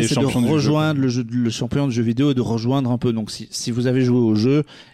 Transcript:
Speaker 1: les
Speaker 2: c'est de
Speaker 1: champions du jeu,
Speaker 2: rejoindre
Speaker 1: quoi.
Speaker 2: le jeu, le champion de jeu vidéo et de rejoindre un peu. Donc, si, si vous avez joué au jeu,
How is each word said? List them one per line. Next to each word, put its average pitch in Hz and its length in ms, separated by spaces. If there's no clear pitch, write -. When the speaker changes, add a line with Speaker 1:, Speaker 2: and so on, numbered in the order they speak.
Speaker 1:
les - 0
Speaker 2:
c'est - 140
de - 40
Speaker 1:
champions 127 220
du 120 60
jeu, 147 40
Speaker 2:
rejoindre 151 440
Speaker 1:
quoi. 135 80
Speaker 2:
le 127 40
jeu, 123 220
le 120 200
champion 139 360
de 127 60
jeu 120 100
vidéo 123 300
et - 20
de 123 80
rejoindre 120 480
un 123 80
peu. 120 160
Donc, 110 160
si, - 200
si - 200
vous 120 160
avez 127 160
joué 123 160
au 110 160
jeu, 131 300